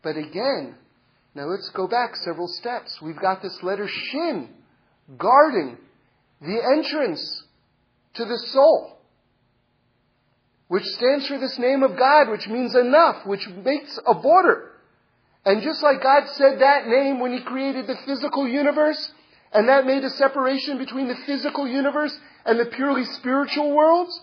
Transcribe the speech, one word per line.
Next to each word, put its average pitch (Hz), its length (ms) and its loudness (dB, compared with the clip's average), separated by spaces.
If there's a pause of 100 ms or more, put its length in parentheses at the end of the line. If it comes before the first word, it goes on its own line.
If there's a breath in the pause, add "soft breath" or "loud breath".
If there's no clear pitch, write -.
But 156 140 -6
again, 156 600 -6 (580)
now 143 100 -12
let's 190 260 -8
go 190 160 -6
back 233 300 -4
several 175 320 -8
steps. - 540 -12
We've 156 180 -12
got 190 220 -2
this 190 200 -14
letter 196 260 -6
Shin 262 600 -6 (720)
guarding 226 580 0 (640)
the 196 220 -6 (140)
entrance 269 680 -6 (720)
to 233 100 -8
the 226 140 -6
soul, - 600 2 (1700)
which 196 160 -2
stands 277 420 0
for 277 120 -8
this 262 200 -8
name 262 240 0
of 208 140 0
God, 269 340 6
which 208 180 -6
means 233 260 -4
enough, 254 520 4
which 196 220 -6
makes 226 580 -6
a 226 80 4
border. 285 580 4 (720)
And 202 180 2
just 302 200 -6
like 277 200 4
God 285 320 4
said 277 260 4
that 269 260 6
name 269 320 2
when 247 140 -2
he 247 80 -6
created 262 460 -6
the 254 100 -6 (100)
physical 277 400 -4
universe, 294 680 0 (400 soft breath)
and 214 160 4
that 269 180 6
made 269 180 0
a 254 60 -4
separation 269 680 0
between 262 300 -6
the 247 80 -6 (100)
physical 285 400 -4
universe 277 500 -2 (280 soft breath)
and 226 140 2
the 233 80 0
purely 262 380 -2
spiritual 285 680 -2
worlds 330 480 2